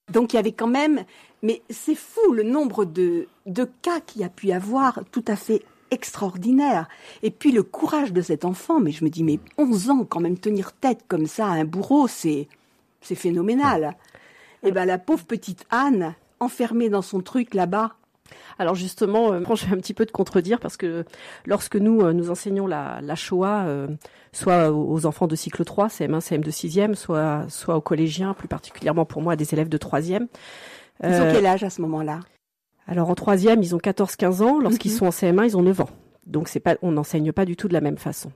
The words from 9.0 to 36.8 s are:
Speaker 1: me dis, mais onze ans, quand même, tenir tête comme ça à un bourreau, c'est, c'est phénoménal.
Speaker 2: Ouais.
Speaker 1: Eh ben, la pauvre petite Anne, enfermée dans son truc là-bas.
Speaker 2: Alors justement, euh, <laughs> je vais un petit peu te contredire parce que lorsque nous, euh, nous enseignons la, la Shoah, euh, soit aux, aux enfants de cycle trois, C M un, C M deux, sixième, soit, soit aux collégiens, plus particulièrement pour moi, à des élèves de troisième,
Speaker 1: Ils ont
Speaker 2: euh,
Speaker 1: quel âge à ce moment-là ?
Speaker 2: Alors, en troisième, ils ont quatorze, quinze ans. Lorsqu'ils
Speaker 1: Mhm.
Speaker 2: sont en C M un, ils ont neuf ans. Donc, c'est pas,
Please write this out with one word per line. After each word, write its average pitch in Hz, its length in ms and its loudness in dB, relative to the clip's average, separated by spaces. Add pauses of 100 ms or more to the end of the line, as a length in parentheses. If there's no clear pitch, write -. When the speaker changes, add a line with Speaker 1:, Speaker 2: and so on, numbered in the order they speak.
Speaker 1:
me 151 60 2
dis, 165 140 -2
mais 151 140 2 (180)
onze 240 340 2
ans, 262 140 2
quand - 160 -4
même, 175 180 0
tenir 202 340 -2
tête - 360 -2
comme 156 180 0
ça 214 200 -4
à 190 60 0
un 160 120 0
bourreau, 202 440 2
c'est, 151 400 -4 (520)
c'est - 140 -8
phénoménal. 185 680 0
Speaker 2:
Ouais. - 880 -8
Speaker 1:
Eh - 20 4
ben, 185 120 0
la 185 140 0
pauvre 294 260 -2
petite - 460 -8
Anne, 226 440 2 (260)
enfermée 233 480 0
dans 202 140 0
son 185 180 -4
truc 240 340 -2
là-bas. 202 400 0 (640)
Speaker 2:
Alors 180 160 0
justement, 202 580 2
euh, 175 160 0
<laughs> 233 60 2
je - 120 -2
vais 190 60 2
un 190 60 2
petit 190 160 -8
peu 226 100 0
te - 80 -4
contredire 190 480 0
parce - 160 -10
que 170 280 -4 (420)
lorsque 196 300 -2
nous, 220 260 4
euh, 165 100 4
nous 175 180 0
enseignons 196 360 -2
la, 139 360 -6
la 147 120 -8
Shoah, 190 520 0
euh, 143 220 -4 (440)
soit 175 380 4
aux, 151 220 0
aux 160 140 0
enfants 156 200 0
de 160 100 -2
cycle - 280 -6
trois, 208 240 0
C - 160 -6
M 143 100 0
un, 160 60 0
C - 140 -4
M 151 80 0
deux, 160 80 -6
sixième, 196 440 -2
soit, 156 540 -2
soit - 280 -4
aux 156 40 0
collégiens, 160 540 -2
plus - 140 -14
particulièrement 156 580 -2
pour - 160 -8
moi, 170 100 0
à 160 40 0
des 151 180 -2
élèves 160 140 0
de 156 100 -2
troisième, 180 500 -4 (720)
Speaker 1:
Ils 170 60 -2
ont - 40 2
Speaker 2:
euh, 170 200 4
Speaker 1:
quel 196 140 4
âge 190 180 2
à 190 60 -4
ce - 120 -8
moment-là ? 156 380 -4 (680)
Speaker 2:
Alors, 175 220 0
en 180 40 0
troisième, 214 480 4
ils 175 140 -2
ont - 20 0
quatorze, 190 380 -2
quinze 185 260 2
ans. 269 160 4
Lorsqu'ils 220 340 0
Speaker 1:
Mhm. 226 60 -2
Speaker 2:
sont 190 80 4
en 175 60 4
C - 140 0
M 175 120 6
un, 214 60 4
ils 220 120 2
ont 175 60 4
neuf 185 180 4
ans. - 100 -2 (360)
Donc, 151 220 -4
c'est - 120 -4
pas, 170 220 2